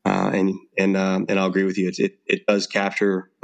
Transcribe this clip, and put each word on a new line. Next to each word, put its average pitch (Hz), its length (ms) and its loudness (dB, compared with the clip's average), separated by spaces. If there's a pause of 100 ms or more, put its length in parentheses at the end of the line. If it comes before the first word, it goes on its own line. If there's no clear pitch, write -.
Uh, 98 280 0
and, 95 200 0 (240)
and, 98 200 2
um, 95 300 0
and 98 100 0
I'll 95 100 2
agree 95 180 0
with 95 120 -2
you. 92 120 0
It, 92 100 -6
it, 101 260 -2
it - 220 -2
does 101 180 2
capture, 98 640 -2 (140)